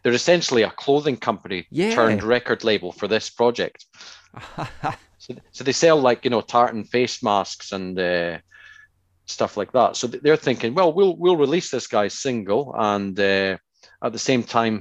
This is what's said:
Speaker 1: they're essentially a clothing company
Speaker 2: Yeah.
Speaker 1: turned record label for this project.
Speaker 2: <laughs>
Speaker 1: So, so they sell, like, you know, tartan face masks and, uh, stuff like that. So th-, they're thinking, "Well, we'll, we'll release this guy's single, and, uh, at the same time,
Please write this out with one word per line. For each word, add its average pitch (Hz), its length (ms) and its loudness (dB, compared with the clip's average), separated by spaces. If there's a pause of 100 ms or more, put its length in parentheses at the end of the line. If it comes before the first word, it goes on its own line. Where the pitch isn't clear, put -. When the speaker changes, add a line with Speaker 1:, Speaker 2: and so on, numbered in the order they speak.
Speaker 1:
they're 120 100 2
essentially 135 500 2
a 101 80 0
clothing 143 460 0
company 92 540 -6
Speaker 2:
Yeah. 196 240 -2
Speaker 1:
turned 113 280 2
record 117 400 0
label 98 300 -2
for - 160 -6
this 107 220 -2
project. 120 560 -2 (460)
Speaker 2:
<laughs> - 320 -14 (540)
Speaker 1:
So, - 160 -16 (160)
so - 140 -14
they 135 80 2
sell, 160 280 4
like, 123 240 2
you 131 60 -2
know, 117 100 2
tartan 117 440 0
face - 380 -2
masks 101 500 -2
and, 92 260 -6
uh, 87 400 -2 (880)
stuff - 320 -6
like 98 140 -6
that. 113 240 2
So 127 120 -4
th-, 120 140 -10
they're 147 120 4
thinking, 123 400 -2
"Well, 170 200 2
we'll, 190 200 4
we'll 175 220 2
release 151 340 0
this 123 160 -4
guy's 104 280 -2
single, 117 600 -4
and, 101 460 -2
uh, 98 380 0 (440)
at 120 100 -4
the 113 60 -10
same 127 240 0
time, 110 380 0